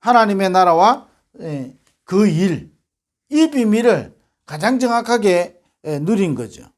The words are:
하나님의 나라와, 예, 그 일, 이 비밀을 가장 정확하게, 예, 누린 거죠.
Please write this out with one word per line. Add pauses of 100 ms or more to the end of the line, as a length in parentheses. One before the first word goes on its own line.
하나님의
나라와, (320)
예, (280)
그
일, (580)
이
비밀을 (320)
가장
정확하게, (240)
예,
누린
거죠. (140)